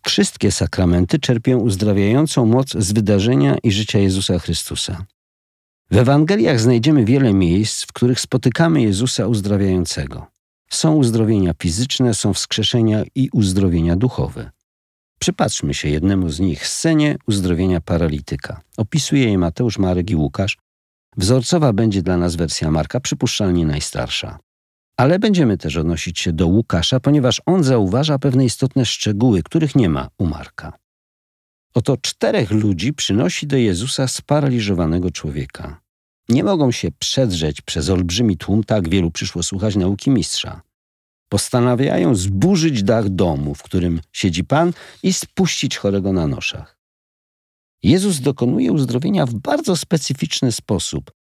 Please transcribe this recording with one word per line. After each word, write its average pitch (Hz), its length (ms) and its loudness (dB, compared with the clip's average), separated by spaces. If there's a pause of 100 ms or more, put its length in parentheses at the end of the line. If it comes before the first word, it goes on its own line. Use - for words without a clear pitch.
Wszystkie - 460 0
sakramenty 90 680 2
czerpią 127 380 0
uzdrawiającą 107 880 2
moc 123 320 2
z 98 140 -2
wydarzenia 113 720 2
i 113 80 2
życia 107 280 -2
Jezusa 95 400 0
Chrystusa. 85 680 -6 (840)
W - 60 4
Ewangeliach 151 640 4
znajdziemy 123 460 4
wiele 127 280 4
miejsc, 95 500 2
w - 100 -16
których 123 260 0
spotykamy 147 600 0
Jezusa 107 460 0
uzdrawiającego. 92 1000 -2 (440)
Są 156 240 2
uzdrowienia 110 680 2
fizyczne, 117 520 0
są 101 200 0
wskrzeszenia 110 720 0 (120)
i 131 180 0
uzdrowienia 92 640 2
duchowe. 92 560 -4 (680)
Przypatrzmy 139 540 -2
się 73 160 -4
jednemu 90 400 0
z 76 100 -6
nich, 90 280 -2
scenie 151 500 0 (100)
uzdrowienia 90 540 0
paralityka. 76 800 -4 (160)
Opisuje 131 540 0
je 95 60 2
Mateusz, 92 400 0
Marek 90 320 0
i 92 60 0
Łukasz. 80 420 -2 (600)
Wzorcowa 127 560 2
będzie 98 280 0
dla 87 160 0
nas 87 180 0
wersja 82 360 -2
Marka, 78 280 -2
przypuszczalnie 92 680 -2
najstarsza. - 720 -6 (580)
Ale 147 220 4
będziemy 175 380 2
też 80 200 -4
odnosić 82 420 -4
się 85 140 -2
do 85 140 2
Łukasza, 98 520 2
ponieważ 139 460 2
on 175 180 2
zauważa 131 560 2
pewne 131 260 2
istotne 127 400 0
szczegóły, 104 580 0
których 156 320 0
nie 110 140 4
ma 69 280 -2
u 98 80 0
Marka. - 480 -8 (1000)
Oto 123 240 0
czterech - 540 -2
ludzi 107 420 0
przynosi 147 540 -2
do 143 100 0
Jezusa 120 500 0
sparaliżowanego 101 1040 -2
człowieka. 71 720 -10 (480)
Nie 123 140 2
mogą 160 280 2
się 90 200 -4
przedrzeć 85 680 -2
przez 80 280 -4
olbrzymi 90 480 0
tłum, 107 260 0
tak 98 260 -2
wielu 87 220 2
przyszło 87 320 -6
słuchać 101 320 -4
nauki 101 360 0
mistrza. 90 500 -2 (680)
Postanawiają 123 880 0
zburzyć 110 680 0
dach 107 260 2
domu, 76 460 -2
w - 80 -20
którym 87 380 -2 (120)
siedzi 87 300 -2
Pan, 165 300 2 (300)
i 185 100 0
spuścić - 640 -2
chorego 98 360 0
na 82 140 0
noszach. - 520 -8 (1040)
Jezus 180 360 2
dokonuje 143 520 0
uzdrowienia 147 540 0
w 120 80 -6
bardzo 294 420 -2
specyficzny - 760 -4
sposób - 600 -6 (140)